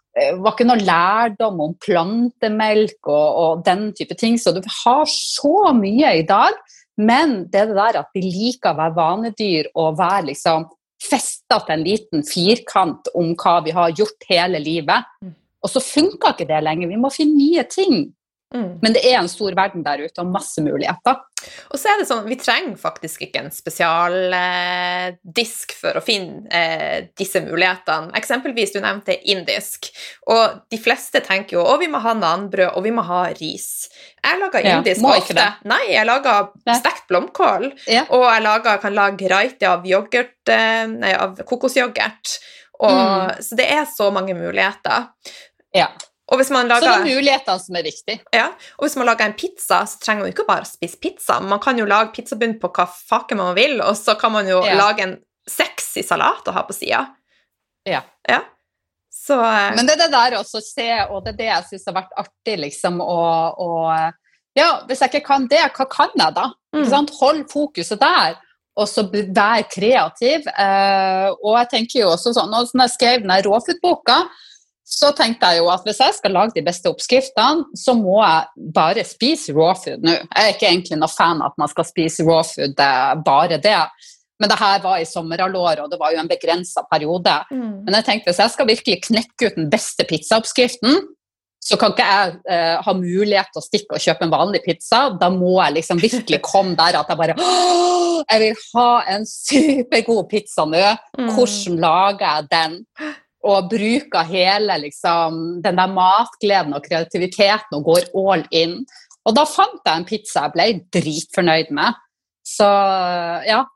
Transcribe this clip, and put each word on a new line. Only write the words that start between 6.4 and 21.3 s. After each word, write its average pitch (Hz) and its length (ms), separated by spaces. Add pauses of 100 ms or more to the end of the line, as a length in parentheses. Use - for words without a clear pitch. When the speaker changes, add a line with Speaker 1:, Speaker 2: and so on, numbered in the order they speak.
Speaker 1:
men 226 500
det 196 120
er 214 60
det 220 100
der 202 240
at 143 120
vi 190 100
liker 190 520
å - 20
være 160 200
vanedyr 185 720 (100)
og 156 220
være 185 360
liksom 160 320 (360)
festet - 640
til 170 60
en 156 120
liten 180 380
firkant 185 920
om 170 200
hva 170 300
vi 156 60
har 170 200
gjort 202 380
hele 175 320
livet. 165 420 (220)
Speaker 2:
Mm. 175 100 (300)
Speaker 1:
Og 190 60
så 262 100
funker 302 560
ikke 170 100
det 156 160
lenger. 160 260
Vi 185 80
må 247 140
finne 302 280
nye 311 260
ting. 339 480 (400)
Speaker 2:
Mm. 180 300
Speaker 1:
Men 220 100
det 233 140
er 247 140
en 180 80
stor 190 260
verden 190 300
der 143 180
ute 160 160
og 175 140
masse - 280
muligheter. 151 540 (560)